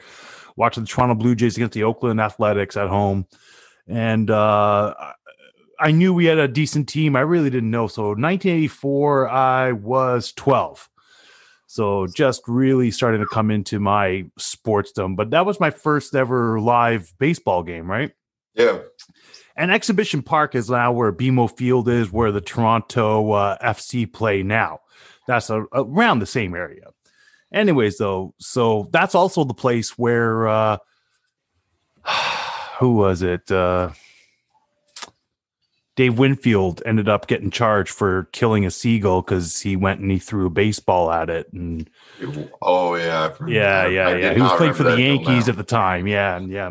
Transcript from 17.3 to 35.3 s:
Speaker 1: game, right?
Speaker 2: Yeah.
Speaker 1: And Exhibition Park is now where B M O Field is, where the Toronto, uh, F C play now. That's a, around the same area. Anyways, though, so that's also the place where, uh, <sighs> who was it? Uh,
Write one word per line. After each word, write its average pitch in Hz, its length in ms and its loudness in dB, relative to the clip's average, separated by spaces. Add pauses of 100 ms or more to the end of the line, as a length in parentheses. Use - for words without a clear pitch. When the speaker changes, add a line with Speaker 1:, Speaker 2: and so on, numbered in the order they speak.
Speaker 1:
game, 85 260 -10
right? 120 220 -4 (420)
Speaker 2:
Yeah. 113 240 2 (760)
Speaker 1:
And 175 160 0
Exhibition 202 500 0
Park 151 320 0
is 117 160 -2
now 123 220 2
where 120 180 0
B 123 180 -2
M 127 100 4
O 117 100 4
Field 123 400 0
is, 117 240 0
where 110 180 2
the 101 100 -2
Toronto, 110 920 0
uh, 101 280 0
F 117 200 -2
C 120 260 -4
play 101 360 -2
now. 95 380 -2 (460)
That's 120 240 -2
a, 110 220 -2
around 143 480 0
the 104 60 -4
same 98 280 -6
area. 85 340 -12 (640)
Anyways, 147 460 2
though, 95 400 -4
so 110 540 0
that's 180 220 2
also 180 300 2
the 123 100 -4
place 120 440 -2
where, 117 500 0
uh, 107 280 2 (1300)
<sighs> - 720 -8
who 123 160 2
was 95 280 2
it? 90 280 -4
Uh, 90 400 0 (2000)